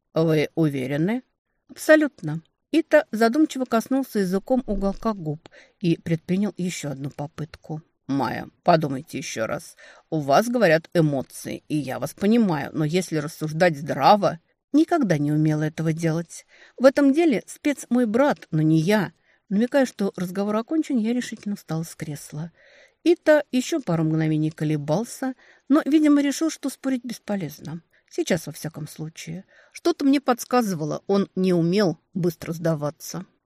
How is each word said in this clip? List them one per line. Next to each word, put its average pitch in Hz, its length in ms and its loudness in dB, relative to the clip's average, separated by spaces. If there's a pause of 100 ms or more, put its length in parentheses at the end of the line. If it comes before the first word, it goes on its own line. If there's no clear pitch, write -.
(140)
«Вы 156 400 2
уверены?» 151 680 0 (460)
«Абсолютно». 269 720 2 (300)
Ита 302 400 2
задумчиво 240 540 2
коснулся 240 540 -2
языком 196 460 -2
уголка 196 460 -4
губ 156 360 -8 (300)
и 170 180 0
предпринял 180 600 -2
еще 175 340 -6
одну 139 200 -8
попытку. 151 720 -12 (240)
«Майя, 240 420 -4 (140)
подумайте 147 560 0
еще 113 280 -6
раз. - 300 -10 (340)
У 160 100 -2
вас, 143 280 4
говорят, 185 460 2
эмоции, 143 720 -2
и 151 80 -2
я 131 220 -4
вас 127 160 -8
понимаю, 202 580 2
но 156 120 -2
если 165 340 -2
рассуждать 156 580 0
здраво...» 156 640 2 (340)
Никогда 285 440 2
не 147 120 0
умела 151 320 2
этого 156 300 -2
делать. 165 520 -4 (320)
В 247 80 -2
этом 277 280 6
деле 294 340 2
спец - 440 -4
мой 247 160 2
брат, 247 440 0
но 156 100 0
не 156 200 4
я. 185 320 0 (360)
Намекая, 247 380 2
что - 300 -6
разговор 196 400 -4
окончен, 294 420 -2
я 220 140 -2
решительно 226 420 -6
встала 160 300 -8
с - 100 -16
кресла. 151 560 -12 (540)
Ита 311 480 4
еще 262 280 -2
пару 165 220 -2
мгновений 156 480 0
колебался, 156 840 -4 (340)
но, 294 160 4
видимо, 294 380 4
решил, 285 280 -2
что 277 200 -8
спорить 269 340 -6
бесполезно. 175 800 -8 (280)
Сейчас, - 380 -2
во - 40 -12
всяком 156 360 -12
случае. 160 560 -14 (260)
Что-то - 340 -2
мне 277 160 4
подсказывало, 190 840 -2
он 196 300 2
не 185 160 2
умел 175 480 2 (120)
быстро 170 400 -4
сдаваться. 160 760 -6 (200)